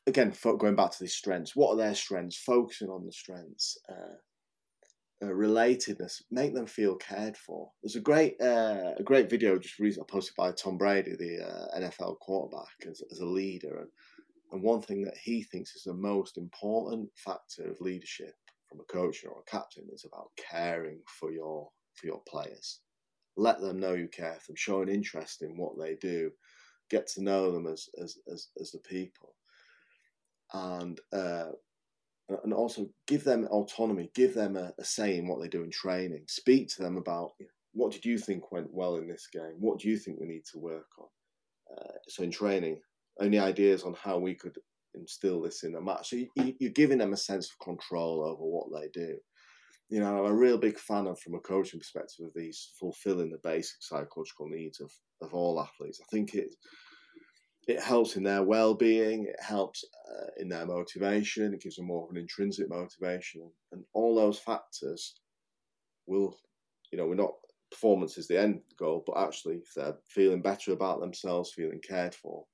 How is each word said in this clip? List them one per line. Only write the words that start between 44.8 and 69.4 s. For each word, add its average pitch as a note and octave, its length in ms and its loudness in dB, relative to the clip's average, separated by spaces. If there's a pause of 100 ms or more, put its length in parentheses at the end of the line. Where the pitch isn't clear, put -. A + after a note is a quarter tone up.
instill F2+ 480 -2
this E2+ 200 -6
in E2 100 -6
the E2 80 -6
match? F2+ 300 -4
So B2 60 -4
you, B2 200 -2
you, C3 220 2
you're B2 140 0
giving C#3 260 8
them G2+ 140 4
a G#2 60 0
sense G2 320 -4
of - 140 -18
control E2+ 600 -2
over E2 180 -4
what E2 300 -2
they D2+ 160 -8
do. E2 300 -6 (720)
You G#2+ 80 0
know, G2+ 260 2
I'm G#2 80 4
a - 20 4
real B2 220 8
big G#2+ 220 2
fan G2+ 300 -2
of, F2+ 100 -6
from E2+ 160 -10
a E2+ 60 -6
coaching F#2 400 0
perspective, - 440 -10
of D#2+ 100 -12
these E2 440 -10
fulfilling F2+ 520 -2
the D#2+ 120 -12
basic E2 400 -4
psychological D#2 640 -8
needs D#2+ 320 -10
of, D2 120 -14 (280)
of E2 140 -12
all F2 260 2
athletes. - 400 -10
I - 120 -20
think G#2 220 -2
it, F#2 200 -2 (1120)
it A#2+ 140 0
helps A#2 360 4
in F#2+ 60 -2
their G2 220 4
well-being, A2 800 6
it - 180 -8
helps, G2+ 420 -2 (240)
uh, - 300 -12
in - 100 -6
their E2+ 160 -4
motivation, G2 880 0
it F#2+ 80 -6
gives - 160 -12
them F2 120 -8
more E2+ 160 -4
of E2+ 60 -14
an F2+ 60 -8
intrinsic G2 540 -4
motivation, F2 800 -6 (220)
and F#2 100 -14 (100)
all A2+ 220 4
those G#2 240 6
factors - 800 -6 (920)
will, F#2+ 320 0 (540)
you - 40 -6
know, E2+ 100 0
we're F2 100 2
not, G2 160 2 (400)
performance F#2+ 440 4
is E2 120 -10
the F2 120 4
end G#2 200 4 (180)
goal, E2 280 0
but - 120 -2
actually E2 380 -2